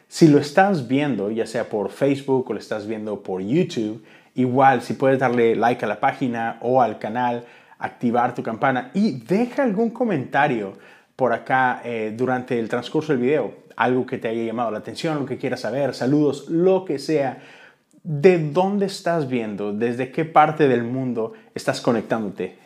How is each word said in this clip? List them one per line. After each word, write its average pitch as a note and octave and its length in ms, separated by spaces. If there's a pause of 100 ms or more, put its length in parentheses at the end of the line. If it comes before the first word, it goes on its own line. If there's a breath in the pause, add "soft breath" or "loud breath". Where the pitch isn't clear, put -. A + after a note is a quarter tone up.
Si - 220
lo C#3+ 100
estás E3+ 480
viendo, A#2+ 460
ya A2+ 140
sea A2+ 220
por G2+ 220
Facebook C#3 580
o A#2 40
lo G2+ 80
estás G#2+ 260
viendo G#2+ 380
por F#2+ 180
YouTube, A2+ 640 (320 loud breath)
igual, B2+ 460
si - 120
puedes C3+ 240
darle A#2+ 380
like A#2 280
a A2 40
la G#2 100
página A#2+ 640
o B2+ 200
al A2 200
canal, A#2+ 440 (360 loud breath)
activar A#2+ 560
tu B2+ 80
campana B2 500
y G3 240
deja A#3+ 460
algún A3+ 260
comentario C#3+ 840 (420 loud breath)
por B2 160
acá, B2+ 520
eh, A2 320
durante B2+ 400
el A2+ 120
transcurso D3 460
del B2 60
video. B2 340 (200)
Algo B2 320
que B2 120
te A#2+ 100
haya A#2 160
llamado A2+ 260
la G#2+ 80
atención, D3 400
lo C3 80
que B2+ 120
quieras B2 200
saber, C3 340
saludos, C#3+ 560
lo F#3 360
que C#3 160
sea. C#3 400 (640 loud breath)
¿De D#3 460
dónde F#3+ 360
estás E3+ 420
viendo? G#2+ 440
¿Desde A#2+ 380
qué E3 140
parte D#3 420
del A#2+ 160
mundo A#2 520 (200 loud breath)
estás - 260
conectándote? A2 840